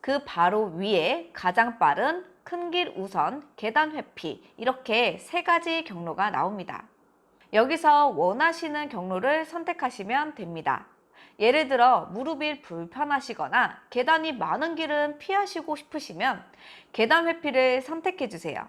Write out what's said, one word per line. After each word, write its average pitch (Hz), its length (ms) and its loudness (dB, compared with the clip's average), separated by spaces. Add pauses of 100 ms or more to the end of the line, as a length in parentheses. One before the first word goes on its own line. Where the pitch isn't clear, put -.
그 277 220 -2
바로 185 420 2 (100)
위에 202 580 0
가장 233 460 2
빠른 233 460 2 (180)
큰 349 260 -8
길 349 260 -2
우선, 190 460 -2 (140)
계단 214 400 0
회피 - 480 -10 (140)
이렇게 233 600 0
세 - 240 -6
가지 330 420 0
경로가 180 460 -4
나옵니다. 185 540 -4 (720)
여기서 294 560 6
원하시는 294 800 0
경로를 214 560 -2
선택하시면 302 920 -4
됩니다. 160 500 -4 (540)
예를 262 300 4
들어 240 420 4
무릎이 294 500 -4
불편하시거나 180 1300 -2
계단이 311 440 0
많은 247 420 -2
길은 294 420 -2
피하시고 370 580 -4
싶으시면 226 680 -6 (480)
계단 311 360 4
회피를 262 540 2
선택해주세요. 262 880 -6